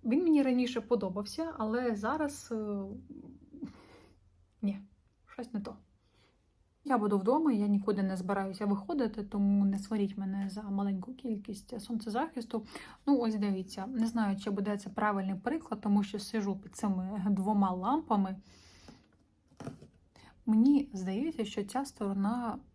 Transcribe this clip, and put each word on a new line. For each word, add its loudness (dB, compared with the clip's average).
Він 2
мені 6
раніше 2
подобався, -2
але 0
зараз, -2
е, -4
ні, -2
щось -12
не -2
то. -10
Я 4
буду 2
вдома, 4
я 2
нікуди 2
не -2
збираюся -2
виходити, -2
тому 4
не 2
сваріть -2
мене -4
за -8
маленьку -2
кількість -8
сонцезахисту. -4
Ну, 6
ось 0
дивіться, -2
не 0
знаю, 0
чи -4
буде 0
це -8
правильний 0
приклад, -4
тому 6
що -4
сижу -2
під -14
цими -2
двома 4
лампами. 2
Мені 6
здається, -2
що -4
ця -2
сторона -2